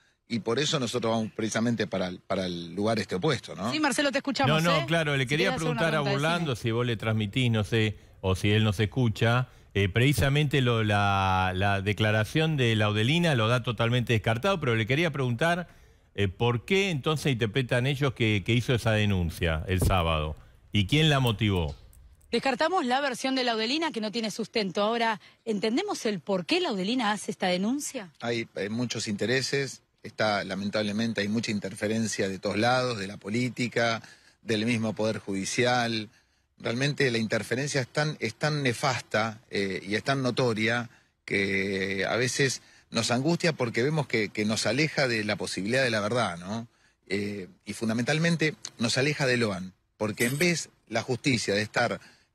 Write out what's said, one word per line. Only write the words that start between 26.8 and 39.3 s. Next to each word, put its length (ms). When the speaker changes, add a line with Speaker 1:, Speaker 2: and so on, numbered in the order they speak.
Speaker 2:
hace 180
esta 180
denuncia? 720
Speaker 1:
Hay, 360
eh, 140
muchos 380
intereses. 760
Está, 420
lamentablemente, 800
hay 60
mucha 240
interferencia 760
de 100
todos 180
lados, 400
de 100
la 100
política, 840
del 240
mismo 280
Poder 260
Judicial. 880
Realmente 520
la 80
interferencia 600
es 60
tan, 320
es 140
tan 300
nefasta, 760